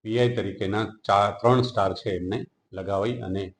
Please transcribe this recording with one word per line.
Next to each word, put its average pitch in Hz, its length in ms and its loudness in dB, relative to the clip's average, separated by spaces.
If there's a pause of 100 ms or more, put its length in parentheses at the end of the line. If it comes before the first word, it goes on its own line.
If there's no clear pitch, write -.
પી 110 160 -2
આઈ 123 180 2
તરીકેના 101 520 -2 (160)
ચાર, 101 280 4
ત્રણ 123 300 4
સ્ટાર 98 320 0
છે - 160 -6
એમને 90 340 -4 (280)
લગાવી 98 460 -4
અને 95 420 -6